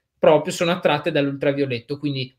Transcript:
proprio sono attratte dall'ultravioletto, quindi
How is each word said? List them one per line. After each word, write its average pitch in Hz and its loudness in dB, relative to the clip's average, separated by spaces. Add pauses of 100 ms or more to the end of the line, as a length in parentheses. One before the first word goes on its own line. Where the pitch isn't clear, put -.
(220)
proprio 156 4
sono 170 -2
attratte 170 0
dall'ultravioletto, 139 -2
quindi 135 -6